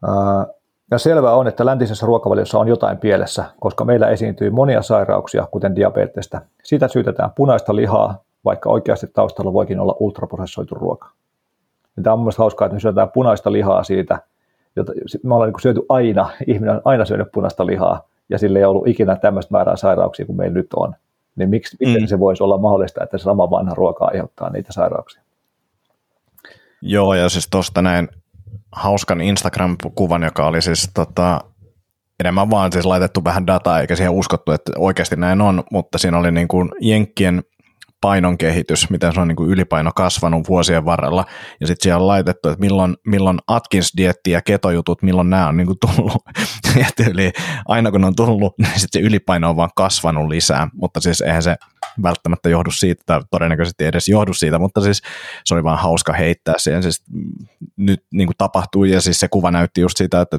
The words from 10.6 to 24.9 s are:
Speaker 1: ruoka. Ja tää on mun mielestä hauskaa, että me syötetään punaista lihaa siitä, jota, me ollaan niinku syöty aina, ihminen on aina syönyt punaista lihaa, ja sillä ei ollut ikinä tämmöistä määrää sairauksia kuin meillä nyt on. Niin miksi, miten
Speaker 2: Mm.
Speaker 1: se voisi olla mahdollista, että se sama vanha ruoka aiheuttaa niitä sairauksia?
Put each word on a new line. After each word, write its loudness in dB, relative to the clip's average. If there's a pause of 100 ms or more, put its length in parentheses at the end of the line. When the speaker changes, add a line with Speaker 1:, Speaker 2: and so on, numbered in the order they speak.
Speaker 1:
ruoka. -8 (840)
Ja -8
tää 4
on 2
mun -2
mielestä 0
hauskaa, 0
että -4
me -6
syötetään 0
punaista 0
lihaa 2
siitä, -2 (580)
jota, -4 (300)
me 0
ollaan 2
niinku -8
syöty 0
aina, 2 (160)
ihminen 0
on -4
aina 4
syönyt -4
punaista -2
lihaa, 0 (260)
ja -4
sillä 2
ei 4
ollut 2
ikinä 2
tämmöistä -2
määrää 2
sairauksia 0
kuin -8
meillä -4
nyt -2 (100)
on. -4 (420)
Niin -2
miksi, -4
miten 2
Speaker 2:
Mm. 0
Speaker 1:
se 0
voisi 2
olla 2
mahdollista, 0
että -8
se -8
sama 2
vanha -2
ruoka 0
aiheuttaa -4
niitä -10
sairauksia? -4 (1600)